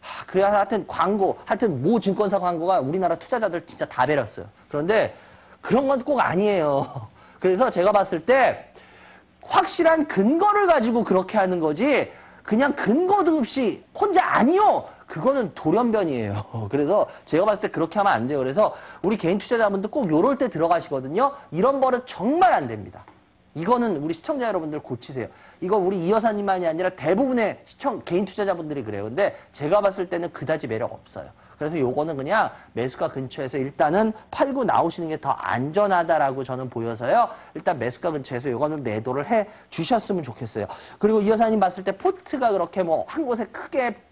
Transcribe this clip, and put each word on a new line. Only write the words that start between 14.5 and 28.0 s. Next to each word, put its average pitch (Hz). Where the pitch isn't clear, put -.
그거는 170
돌연변이에요. 143
<laughs> 98
그래서 147
제가 160
봤을 208
때 208
그렇게 165
하면 196
안 117
돼요. 147
그래서 139
우리 208
개인 175
투자자분들 208
꼭 240
요럴 196
때 262
들어가시거든요. 165
이런 254
버릇 254
정말 311
안 160
됩니다. 107
이거는 214
우리 151
시청자 254
여러분들 160
고치세요. 127
이거 185
우리 190
이 180
여사님만이 208
아니라 175
대부분의 196
시청-, 220